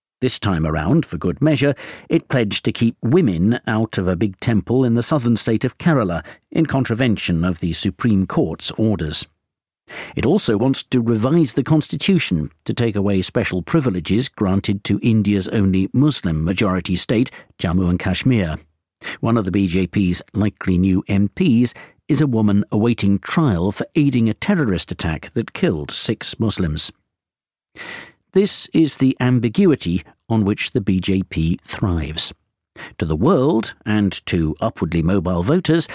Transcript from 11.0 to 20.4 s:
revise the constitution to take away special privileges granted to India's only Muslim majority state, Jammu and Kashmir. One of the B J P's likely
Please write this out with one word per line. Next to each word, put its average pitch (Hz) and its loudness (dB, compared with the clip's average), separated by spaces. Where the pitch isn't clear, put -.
revise 123 2
the 123 0
constitution 151 0
to - -4
take 113 0
away 98 2
special 95 -2
privileges 110 0
granted 98 -2
to 101 0
India's 101 2
only 95 2
Muslim 107 0
majority 92 0
state, 123 0
Jammu 90 0
and 90 0
Kashmir. 92 0
One 117 0
of 101 0
the 92 -4
B 98 2
J 90 0
P's 90 0
likely 98 0